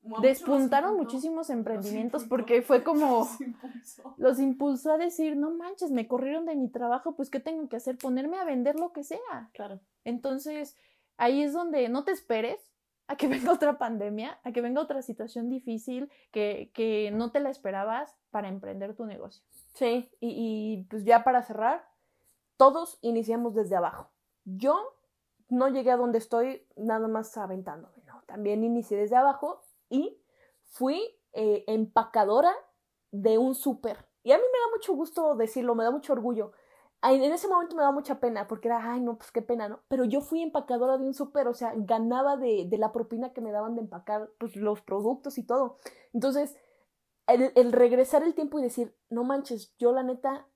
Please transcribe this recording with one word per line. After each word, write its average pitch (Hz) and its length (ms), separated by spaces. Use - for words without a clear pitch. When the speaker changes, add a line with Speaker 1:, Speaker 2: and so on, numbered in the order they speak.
Speaker 1:
Como 220 160
a 220 40
muchos - 20
los 269 160
Speaker 2:
despuntaron 277 540
Speaker 1:
impulsó. 349 200
Speaker 2:
muchísimos 311 240
Speaker 1:
Los - 20
Speaker 2:
emprendimientos 226 720
Speaker 1:
impulsó, 226 60
Speaker 2:
porque 240 340
fue 247 220
como 294 340
Speaker 1:
<laughs> 233 100
los - 120
impulsó. - 760
Speaker 2:
los 254 220
impulsó 269 540
a 311 40
decir, 320 400
"No 294 140
manches, 339 400
me 240 160
corrieron 269 400
de 320 80
mi 262 140
trabajo, 247 480
pues, 277 140
¿qué 277 100
tengo 311 280
que - 80
hacer? 254 220
Ponerme 269 400
a 370 60
vender 285 340
lo 349 140
que 302 100
sea". 302 500
Speaker 1:
Claro. 196 280
Speaker 2:
Entonces, 277 720
ahí 262 240
es 285 100
donde 311 380
no 277 140
te 381 80
esperes 233 460
a 285 80
que 285 120
<laughs> 262 220
venga - 20
otra 294 240
pandemia, 220 680
a 247 100
que 240 100
venga 254 180
otra 277 220
situación 233 480
difícil 254 600
que, 208 400
que 214 400
no 226 180
te 285 100
la 269 100
esperabas 220 680
para 202 180
emprender 196 480
tu 233 80
negocio. - 380
Speaker 1:
Sí, 247 360
y, 233 80
y, 185 60
pues, 214 200
ya 233 200
para 247 180
cerrar, 233 420
todos 285 460
iniciamos 226 520
desde 196 220
abajo. - 340
Yo 294 500
no 247 200
llegué 254 220
a 247 60
donde 240 220
estoy 240 480
nada 220 320
más 220 280
aventándome, 185 680
¿no? - 200
También 208 380
inicié 233 320
desde 208 200
abajo 277 440
y 285 280
fui, 285 380
eh, 208 340
empacadora 220 880
de 220 280
un 262 180
súper. 226 500
Y - 100
a 302 60
mí 453 60
me 508 140
da 466 180
mucho 403 180
gusto 311 400
decirlo, 233 400
me 226 100
da 233 60
mucho 285 220
orgullo. 220 400
Ay, 262 240
en 294 80
ese 349 160
momento 339 260
me 320 80
daba 285 120
mucha 277 260
pena, 220 260
porque 220 220
era, 233 240
"Ay, 247 80
no, 233 160
pues - 160
qué 233 100
pena", 226 260
¿no? 214 200
Pero 254 160
yo 240 160
fui 320 220
empacadora 262 560
de 269 80
un 269 80
súper, 285 340
o 240 60
sea, 233 200
ganaba 233 600
de, 220 320
de 202 100
la 214 140
propina 233 400
que - 80
me 226 120
daban 214 220
de 233 60
empacar, 214 580
pues, 226 160
los 208 280
productos 247 560
y 233 60
todo. 254 340
Entonces, 277 420
el, 247 280
el 240 180
regresar 247 500
el 330 120
tiempo 302 240
y 277 40
decir, 240 320
"No 233 160
manches, 269 540
yo 240 140
la 262 100
neta 262 540